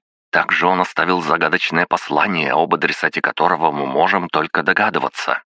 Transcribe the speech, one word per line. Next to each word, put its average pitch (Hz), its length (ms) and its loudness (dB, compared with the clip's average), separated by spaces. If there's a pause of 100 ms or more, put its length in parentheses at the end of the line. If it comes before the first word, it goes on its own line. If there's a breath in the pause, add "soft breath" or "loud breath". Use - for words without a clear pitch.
(320)
Также - 360 0
он - 120 2
оставил 90 420 0
загадочное 82 680 0
послание, 78 680 0
об 82 220 2
адресате 78 460 -2
которого 80 500 2
мы 71 160 -4
можем 87 420 0
только 80 340 -2
догадываться». 85 760 -2 (140)